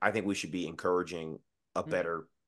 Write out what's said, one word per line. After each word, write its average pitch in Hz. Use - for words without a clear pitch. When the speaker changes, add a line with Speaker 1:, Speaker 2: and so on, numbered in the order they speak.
Speaker 1:
I 101
think 104
we 101
should 87
be 90
encouraging 85
a 90
Speaker 2:
Mm-hmm. 80
Speaker 1:
better 85